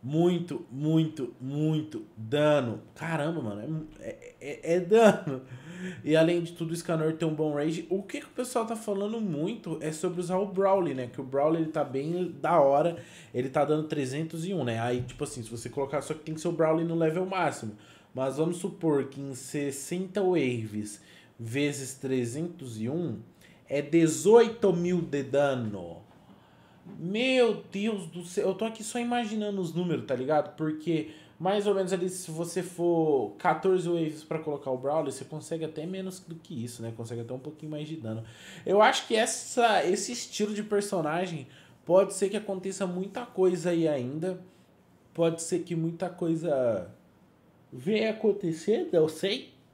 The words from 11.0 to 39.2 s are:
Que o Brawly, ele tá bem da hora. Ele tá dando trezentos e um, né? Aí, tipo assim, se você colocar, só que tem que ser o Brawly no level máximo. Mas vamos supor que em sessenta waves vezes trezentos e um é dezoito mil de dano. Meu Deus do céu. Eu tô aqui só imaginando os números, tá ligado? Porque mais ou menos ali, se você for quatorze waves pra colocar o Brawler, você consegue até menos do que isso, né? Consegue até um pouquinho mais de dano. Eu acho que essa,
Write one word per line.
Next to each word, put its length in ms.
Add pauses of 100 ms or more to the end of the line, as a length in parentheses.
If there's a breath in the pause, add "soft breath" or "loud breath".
Que 120
o 40
Brawly, 340
ele 140
tá 120
bem 560
da 200
hora. 380 (360 loud breath)
Ele 160
tá 160
dando 220
trezentos 580
e 80
um, 100
né? 160
Aí, 220
tipo 220
assim, 180
se 80
você 200
colocar, 340
só 100
que 60
tem 160
que 60
ser 80
o 20
Brawly 320
no 100
level 320
máximo. 500 (380 loud breath)
Mas 240
vamos 200
supor 480
que 140
em 140
sessenta 880
waves 800 (380 loud breath)
vezes 560
trezentos 840
e 80
um 340 (460 loud breath)
é 140
dezoito 920
mil 300
de 220
dano. 840 (920 loud breath)
Meu 720
Deus 340
do 180
céu. 260
Eu 40
tô 100
aqui 200
só 160
imaginando 600
os 140
números, 320
tá 80
ligado? 420
Porque 540 (300 loud breath)
mais 260
ou 80
menos 180
ali, 160
se 220
você 320
for 720 (100)
quatorze 480
waves 340
pra 140
colocar 320
o 80
Brawler, 340
você 140
consegue 400
até 220
menos 320
do 160
que 280
isso, 200
né? 120
Consegue 260
até 120
um 60
pouquinho 320
mais 160
de 80
dano. 280 (400 loud breath)
Eu 200
acho 240
que 80
essa, 680